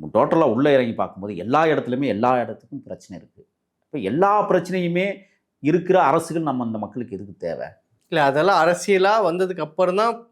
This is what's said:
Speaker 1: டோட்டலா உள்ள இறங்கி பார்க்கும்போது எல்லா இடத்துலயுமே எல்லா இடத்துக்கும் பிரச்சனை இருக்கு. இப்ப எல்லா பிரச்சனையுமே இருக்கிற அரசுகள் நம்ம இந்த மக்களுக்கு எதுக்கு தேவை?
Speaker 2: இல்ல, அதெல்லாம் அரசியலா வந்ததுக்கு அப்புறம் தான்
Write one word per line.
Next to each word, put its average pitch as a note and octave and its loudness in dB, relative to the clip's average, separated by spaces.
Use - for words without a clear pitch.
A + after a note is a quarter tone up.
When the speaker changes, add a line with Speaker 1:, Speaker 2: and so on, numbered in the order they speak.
Speaker 1:
டோட்டலா D#3 2
உள்ள C3+ 2
இறங்கி B2 2
பார்க்கும்போது F#2+ -8
எல்லா B2 0
இடத்துலயுமே C3 -2
எல்லா B2 0
இடத்துக்கும் A2+ -10
பிரச்சனை F2+ -16
இருக்கு. - -20
இப்ப - -14
எல்லா G3 0
பிரச்சனையுமே F3+ 0
இருக்கிற F3 2
அரசுகள் D#3+ 0
நம்ம B2+ -4
இந்த A2 -6
மக்களுக்கு G#2+ -10
எதுக்கு G2 -14
தேவை? D2 -8
Speaker 2:
இல்ல, D#3+ 2
அதெல்லாம் D#3 2
அரசியலா F#3 2
வந்ததுக்கு F3+ -2
அப்புறம் F3 -2
தான் A3+ 2